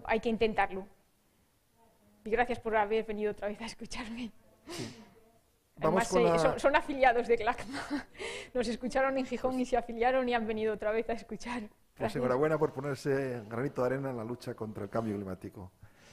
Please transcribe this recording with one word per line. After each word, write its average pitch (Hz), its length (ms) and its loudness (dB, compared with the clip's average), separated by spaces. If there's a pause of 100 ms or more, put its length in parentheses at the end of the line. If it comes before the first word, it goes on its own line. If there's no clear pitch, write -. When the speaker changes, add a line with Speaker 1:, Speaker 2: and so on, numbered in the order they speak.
Speaker 1:
hay 220 160 2
que 240 80 -4
intentarlo. 202 580 2 (1400)
Y 220 40 -8
gracias 240 300 2
por 220 160 0
haber 214 300 2
venido 208 260 -2
otra 202 160 -6
vez 208 140 -6
a 240 40 -8
escucharme. 233 680 -10 (340)
Speaker 2:
Sí. 320 260 -8 (840)
Speaker 1:
Además, 156 160 2
Speaker 2:
Vamos - 160 4
con 185 120 4
Speaker 1:
eh, - 40 6
Speaker 2:
la 165 140 6
Speaker 1:
son, - 200 4
son 285 160 6
afiliados 254 520 4
de 233 80 4
glacma. 226 440 -2 (100)
<laughs> - 640 -8
Nos 247 140 0
escucharon 262 500 0
en 262 80 0
Gijón 254 280 -2
Speaker 2:
Pues 254 100 0
Speaker 1:
y - 20 -4
se 247 120 0
afiliaron 247 520 2
y 240 40 2
han 226 120 0
venido 220 280 0
otra 208 180 -2
vez 226 180 0
a 233 40 0
escuchar. 233 480 -8
Speaker 2:
Pues 208 100 -10 (260)
Speaker 1:
Gracias. 110 200 -2
Speaker 2:
enhorabuena 135 400 2
por 151 160 2
ponerse 135 760 -2
granito 127 320 -2
de 123 60 4
arena 135 240 -2
en 123 60 -6
la 113 60 -6
lucha 120 300 -8
contra 107 300 -8
el 101 60 -6
cambio 113 260 -2
climático. 95 560 -8 (420)